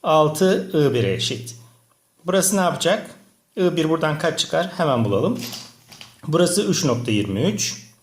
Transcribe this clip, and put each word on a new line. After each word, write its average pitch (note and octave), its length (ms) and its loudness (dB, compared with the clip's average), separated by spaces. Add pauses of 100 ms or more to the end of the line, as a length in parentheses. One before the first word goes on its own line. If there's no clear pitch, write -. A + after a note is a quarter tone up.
altı E3 720 2
I C#3+ 200 4
bir'e G2 200 2
eşit. - 420 -6 (680)
Burası F3+ 300 0
ne G3 40 2
yapacak? F3+ 500 0 (460)
I F3+ 200 2
bir D#3 120 0
buradan D#3 300 0
kaç D#3 200 -2
çıkar? F3 380 -2
Hemen C3 280 2
bulalım. A2 360 0 (880)
Burası E3+ 360 2
üç G3 220 0
nokta A#2+ 260 0
yirmi G2+ 320 -2
üç. - 480 -4 (120)